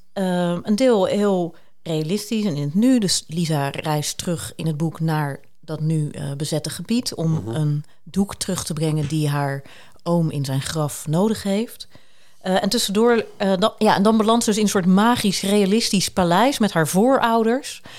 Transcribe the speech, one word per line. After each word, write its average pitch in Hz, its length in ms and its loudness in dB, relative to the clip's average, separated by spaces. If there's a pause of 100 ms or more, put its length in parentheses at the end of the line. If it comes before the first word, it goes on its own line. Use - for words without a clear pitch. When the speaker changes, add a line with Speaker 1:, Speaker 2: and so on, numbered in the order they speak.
(140)
Speaker 1:
ehm, 180 500 -2
een 208 120 0
deel 226 300 4
heel 196 500 0 (280)
realistisch 180 600 -2
en 160 100 -2
in 143 80 -2
het 143 120 -2
nu. 247 240 4
Dus 185 280 0
Lisa 156 420 -2
reist 151 480 -4
terug - 380 -6
in 160 120 -6
het 151 100 -2
boek 160 220 -4
naar 156 400 -2 (220)
dat 151 180 -10
nu, 156 300 -2
eh, 143 280 -8
bezette 151 320 -4
gebied 226 440 -4
om 165 180 -2
Speaker 2:
Mhm. 117 240 -2
Speaker 1:
een 151 280 0 (200)
doek 196 320 -2
terug - 280 -4
te 170 100 -8
brengen 151 340 -2
die 151 220 -2
haar 139 340 -2 (400)
oom 170 280 2
in 143 140 -4
zijn 135 160 -2
graf 151 460 -6
nodig 180 360 0
heeft. 202 440 -4 (540)
Eh, 185 220 0
en 202 60 0
tussendoor, 226 560 2 (120)
eh, 196 220 0
dan, 220 180 2
ja, 214 180 4
en 190 80 4
dan 220 140 6
belandt 220 260 4
ze 233 60 2
dus 202 100 2
in 214 60 2
een 196 40 2
soort 185 160 0
magisch 208 560 4
realistisch 202 680 2
paleis 196 500 2
met 202 120 2
haar 160 160 2
voorouders. 233 960 2 (180)